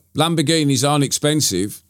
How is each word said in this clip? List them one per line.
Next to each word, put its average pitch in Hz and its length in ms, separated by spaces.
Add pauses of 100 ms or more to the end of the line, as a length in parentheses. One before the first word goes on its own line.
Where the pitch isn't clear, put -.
(140)
Lamborghinis 147 720
aren't 143 140
expensive, 117 880